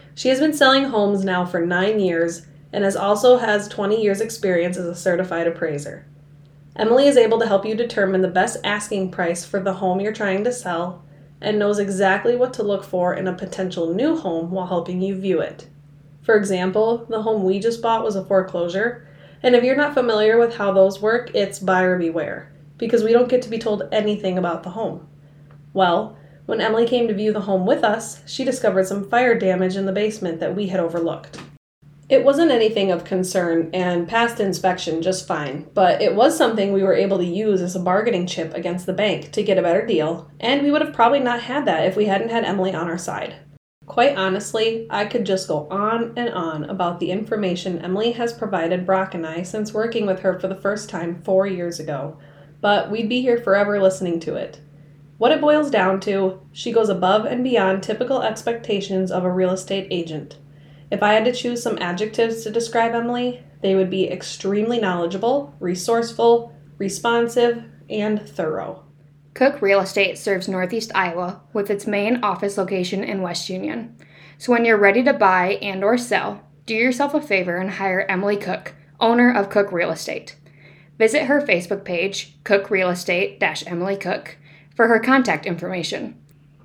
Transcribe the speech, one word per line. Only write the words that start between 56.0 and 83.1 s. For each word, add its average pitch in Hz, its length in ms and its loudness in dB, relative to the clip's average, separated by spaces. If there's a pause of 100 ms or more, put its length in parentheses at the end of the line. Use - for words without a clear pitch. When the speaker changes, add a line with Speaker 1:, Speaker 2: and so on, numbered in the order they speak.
Speaker 1:
to, 196 400 -2 (120)
she - 200 -6
goes 220 160 4
above 196 380 2
and 247 180 -2
beyond 196 380 2
typical 247 400 -2
expectations 202 880 -2
of 180 140 -2
a 180 80 0
real 185 200 2
estate 190 380 -4
agent. 160 480 -8 (520)
If 208 120 -4
I 208 100 4
had 220 140 4
to 254 60 2
choose 240 300 -6
some 214 200 -2
adjectives 214 640 -2
to 214 60 -8
describe 233 440 0
Emily, 247 480 -4 (180)
they 190 140 2
would 185 160 2
be 190 200 -2
extremely 208 720 -2
knowledgeable, 196 800 -2
resourceful, 233 920 0 (240)
responsive, 233 840 0 (280)
and 214 360 -4
thorough. - 580 -6 (500)
Speaker 2:
Cook 262 260 2
Real 196 200 4
Estate 190 360 0
serves 185 320 -2
Northeast 185 460 -4
Iowa 180 480 -4 (100)
with 208 180 -2
its 202 160 -4
main 220 380 0
office 202 320 -2
location 190 480 -2
in 202 160 -4
West 175 300 -6
Union. 208 460 -8 (420)
So - 120 -2
when 233 140 4
you're 226 140 6
ready 208 260 6
to 277 80 6
buy 185 480 2
and 196 240 -4
or 233 140 4
sell, 202 420 -2 (240)
do 226 100 -4
yourself 254 380 0
a - 80 0
favor 180 380 -2
and 190 140 -4
hire 190 360 -2
Emily 202 300 0
Cook, 185 360 -8 (240)
owner 240 320 4
of 202 200 0
Cook 202 200 2
Real 175 200 -2
Estate. - 460 -10 (640)
Visit 226 280 4
her 277 160 4
Facebook 196 420 -2
page, 185 500 -6 (100)
Cook 196 260 2
Real 185 180 2
Estate 180 500 -2